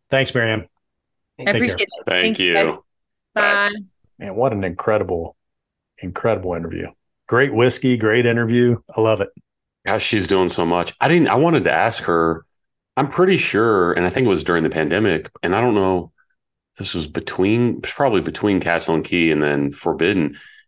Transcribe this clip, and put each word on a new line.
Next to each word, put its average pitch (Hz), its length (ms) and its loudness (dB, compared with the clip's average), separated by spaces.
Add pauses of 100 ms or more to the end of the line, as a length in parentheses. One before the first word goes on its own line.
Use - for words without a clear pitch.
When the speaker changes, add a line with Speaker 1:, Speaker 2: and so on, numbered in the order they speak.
Speaker 1:
thanks, 135 240 0
Marianne. 113 320 -2 (720)
Speaker 2:
Thank - 140 -4
Speaker 3:
I - 20 0
Speaker 1:
Take - 0 -
care. - 40 0
Speaker 3:
appreciate 202 320 -2 (100)
it. - 80 -10
Speaker 4:
Thank 90 160 0
Speaker 3:
Thank 220 160 0
you, 92 100 2
Speaker 4:
you. 85 60 2
Speaker 3:
guys. 80 200 2 (600)
Bye. 214 80 0
Speaker 4:
Bye. 202 280 0 (480)
Speaker 1:
Man, 98 180 -10
what 123 180 0
an 98 100 -4
incredible, 90 720 -4 (600)
incredible 92 560 -4
interview. 85 340 -8 (380)
Great 127 280 2
whiskey, 123 440 2
great 110 260 2
interview. 120 520 2 (180)
I 113 80 -2
love 110 200 2
it. - 60 -4 (580)
Speaker 4:
Gosh, 98 180 0
she's 101 220 0
doing 92 220 2
so 85 180 -2
much. 85 340 0
I 127 80 2
didn't, 165 200 4
I 107 80 2
wanted 147 280 2
to 76 80 2
ask 101 320 0
her, 82 400 0 (520)
I'm 139 140 0
pretty 185 260 2
sure, 101 560 2
and 87 140 0
I 90 40 0
think 131 140 0
it 113 60 4
was 87 120 0
during 85 200 0
the 78 80 0
pandemic, 80 600 0 (120)
and 87 120 -2
I 107 60 2
don't 120 140 2
know, 92 380 0 (680)
this - 160 -8
was 80 120 -4
between, 107 760 -2
probably 120 400 0
between 95 380 0
Castle 85 340 -2
and 78 100 0
Key 82 280 0
and 76 100 0
then 71 280 0
Forbidden. 80 680 -2 (320)